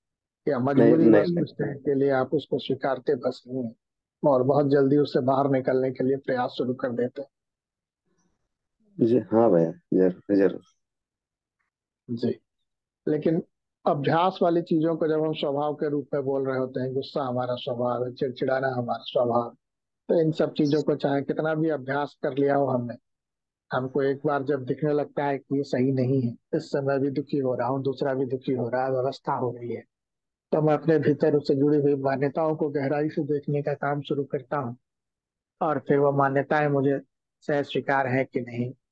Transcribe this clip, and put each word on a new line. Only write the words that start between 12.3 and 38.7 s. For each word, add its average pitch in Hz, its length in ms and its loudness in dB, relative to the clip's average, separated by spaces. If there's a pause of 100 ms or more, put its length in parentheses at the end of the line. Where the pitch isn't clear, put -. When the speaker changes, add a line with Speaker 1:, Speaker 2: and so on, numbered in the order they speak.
Speaker 1:
लेकिन 156 360 0 (420)
अभ्यास 165 560 0
वाली 170 220 2
चीजों 165 320 0
को 160 120 -2
जब 156 160 0
हम 156 100 0
स्वभाव 147 420 -2
के 151 140 -4
रूप 143 240 -4
में 143 100 -2
बोल 135 240 -2
रहे 131 100 -2
होते 131 240 -4
हैं, 131 120 -4
गुस्सा 139 300 -4
हमारा 123 320 -4
स्वभाव 123 500 -4
है, 123 80 -8
चिड़चिड़ाना 131 540 -2
हमारा 120 360 -4
स्वभाव, 120 520 0 (540)
तो 190 120 4
इन 160 100 2
सब 156 220 0
चीजों 151 300 2
को 151 120 0
चाहे 143 260 0
कितना 156 340 -2
भी 156 140 0
अभ्यास 143 540 -4
कर 147 100 -2
लिया 139 220 2
हो 139 120 2
हमने, 120 280 -2 (760)
हमको 131 300 -2
एक 139 240 -2
बार 143 180 -2
जब 131 220 -2
दिखने 147 280 -2
लगता 143 320 -2
है 143 120 -2
कि 139 200 -6
ये 143 60 0
सही 135 280 0
नहीं 131 300 0
है, 120 140 -4 (180)
इस 160 180 -2
समय 139 280 0
भी 139 120 0
दुखी 147 260 -4
हो 131 180 0
रहा 120 120 -2
हूँ, 135 160 -2
दूसरा 135 300 -2
भी 135 120 -2
दुखी 127 280 -4
हो 120 160 -2
रहा 127 140 -2
है, 131 80 -2
व्यवस्था 131 420 -4
हो 123 180 -4
रही 120 220 -10
है, 110 100 -10 (680)
तो 156 100 2
मैं 151 120 4
अपने 156 260 2
भीतर 147 360 2
उससे 147 200 0
जुड़ी 147 220 4
हुई 143 260 2
मान्यताओं 143 520 0
को 156 140 -4
गहराई 147 400 -2
से 156 140 -4
देखने 143 380 -2
का 143 140 -4
काम 143 260 -4
शुरू 143 240 -4
करता 143 320 -6
हूँ 127 180 -6 (840)
और 151 260 0
फिर 143 120 4
वो 143 120 4
मान्यताएं 139 580 2
मुझे 139 300 2 (480)
सहज 143 180 0
स्वीकार 135 420 -2
है 131 180 0
कि 131 160 -6
नहीं, 120 300 -6 (200)